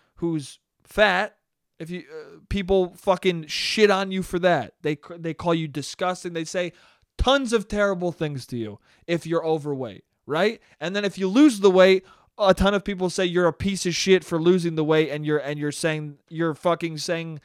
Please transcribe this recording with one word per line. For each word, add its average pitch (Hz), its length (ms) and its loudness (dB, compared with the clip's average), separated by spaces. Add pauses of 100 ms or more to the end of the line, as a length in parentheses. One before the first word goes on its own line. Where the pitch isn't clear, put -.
(160)
who's 160 440 -6 (240)
fat, 202 540 0 (420)
if 165 100 -12
you, 180 220 -10
uh, 160 280 -18 (100)
people 190 460 0
fucking 180 520 -2
shit - 420 2
on 190 220 -2
you 190 120 -4
for 180 160 -6
that. 170 420 0
They 151 140 -4
c-, 170 220 -16
they 165 160 -8
call 170 220 -2
you 160 120 -4
disgusting. 175 640 -8
They 165 100 -6
say 175 300 -6 (440)
tons 262 360 2
of 214 140 -2
terrible 196 440 -2
things 147 360 -6
to 123 100 -8
you 104 220 -8 (260)
if 165 200 -4
you're 165 200 -2
overweight, 143 580 -4 (220)
right? 190 340 -2 (200)
And 175 160 -6
then 208 100 -2
if 190 120 -6
you 190 100 -2
lose 233 320 6
the 196 120 6
weight, 185 320 8 (340)
a 190 160 4
ton 196 200 2
of 202 100 0
people 185 260 -4
say 190 160 -2
you're 175 220 2
a 160 60 2
piece 196 320 -4
of 170 100 -2
shit 190 280 4
for 170 180 -4
losing 170 340 2
the 156 80 0
weight, 156 260 2
and 151 160 -6
you're, 151 120 0
and 147 220 -6
you're 147 120 -4
saying, 151 460 -6 (120)
you're 160 260 -2
fucking 165 420 -2
saying, 165 480 -8